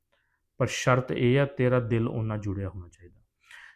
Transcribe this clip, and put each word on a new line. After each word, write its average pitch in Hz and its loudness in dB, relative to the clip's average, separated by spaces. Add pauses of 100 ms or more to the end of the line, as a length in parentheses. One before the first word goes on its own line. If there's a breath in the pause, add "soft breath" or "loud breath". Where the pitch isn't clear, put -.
(580)
ਪਰ 123 0
ਸ਼ਰਤ 131 2
ਇਹ 123 4
ਆ, 143 2
ਤੇਰਾ 127 0
ਦਿਲ 113 0
ਉਹਨਾਂ 110 -4
ਜੁੜਿਆ 98 -6
ਹੋਣਾ 87 -14
ਚਾਹੀਦਾ। - -20 (540 loud breath)